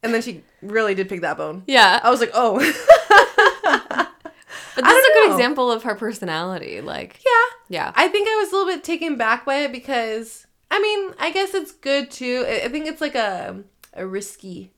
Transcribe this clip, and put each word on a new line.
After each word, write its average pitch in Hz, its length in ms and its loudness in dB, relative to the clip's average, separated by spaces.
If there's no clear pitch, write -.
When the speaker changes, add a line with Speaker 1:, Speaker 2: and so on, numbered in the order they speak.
Speaker 1:
And 233 100 -2
then 226 80 -2
she 214 220 -12
really 208 340 -2
did 190 140 -6
pick 185 120 -8
that 156 160 -4
bone. 160 300 -10
Speaker 2:
Yeah. 226 360 6
Speaker 1:
I 233 60 6
was 240 100 2
like, 233 140 -2
"Oh." 233 260 2
<laughs> - 1500 4
Speaker 2:
But - 120 -4
Speaker 1:
I 415 80 6
Speaker 2:
this 523 100 8
is - 0 -
a 523 100 8
Speaker 1:
don't 440 100 8
Speaker 2:
good 392 80 6
Speaker 1:
know. 285 40 2
Speaker 2:
example 254 360 2
of 220 120 -4
her 220 120 -4
personality. 180 840 -8
Like, - 460 -12
Speaker 1:
Yeah. 480 180 4
Speaker 2:
yeah. 156 260 -6
Speaker 1:
I 320 140 4
think 403 220 -2
I 440 80 -2
was 392 160 -4
a - 20 -4
little 381 180 0
bit 294 120 -10
taken 320 320 -6
back 233 260 -2
by 269 120 -2
it 285 180 -4
because, 226 760 -8
I 403 100 0
mean, 403 380 -4
I 320 120 -2
guess 381 220 -4
it's 330 200 -6
good 277 360 -4
too. 247 380 -6
I, 220 160 -4
I 240 60 -6
think 302 180 -8
it's, 320 140 -10
like, 294 140 -6
a, 196 480 -6
a 190 140 -12
risky 190 720 -14